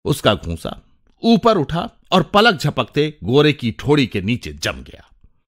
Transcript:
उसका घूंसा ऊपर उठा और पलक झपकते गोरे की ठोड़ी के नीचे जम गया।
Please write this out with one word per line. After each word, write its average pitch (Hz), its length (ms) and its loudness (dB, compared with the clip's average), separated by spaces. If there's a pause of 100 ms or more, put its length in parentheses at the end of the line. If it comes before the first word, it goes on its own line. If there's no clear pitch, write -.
उसका 127 300 0
घूंसा - 460 -8 (420)
ऊपर 226 340 4
उठा 165 340 -4 (220)
और 180 100 4
पलक 208 380 2
झपकते 147 640 -4
गोरे 147 280 4
की 120 200 -4
ठोड़ी 143 340 0
के 101 140 -6
नीचे 98 320 -6
जम 73 300 -8
गया। - 280 -20 (380)